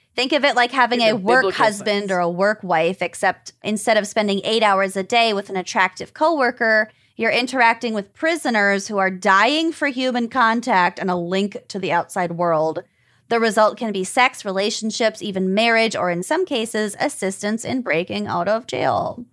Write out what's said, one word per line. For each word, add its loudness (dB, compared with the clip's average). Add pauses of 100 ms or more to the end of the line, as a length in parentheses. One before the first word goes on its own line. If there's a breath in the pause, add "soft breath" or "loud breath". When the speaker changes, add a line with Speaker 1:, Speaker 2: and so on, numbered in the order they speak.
(140)
Speaker 1:
Think -2
of 2
it 2
like 2
having 2
Speaker 2:
In 4
Speaker 1:
a 6
Speaker 2:
the 2
Speaker 1:
work 2
Speaker 2:
biblical 0
Speaker 1:
husband 0
Speaker 2:
sense. -4
Speaker 1:
or 2
a 0
work 0
wife, 0
except -4 (120)
instead 0
of 2
spending 0
eight 0
hours 2
a -2
day 2
with -6
an -6
attractive -2
coworker, 0 (260 soft breath)
you're -2
interacting 2
with -6
prisoners 0
who -4
are 2
dying 2
for -4
human -2
contact 2
and -2
a 0
link -2 (120)
to -10
the -4
outside -2
world. 0 (460)
The 0
result 4
can -4
be -4
sex, 0
relationships, -2
even -2
marriage, 2
or 0
in -2
some -2
cases, -4
assistance -4
in -4
breaking -2
out -4
of -2
jail." -2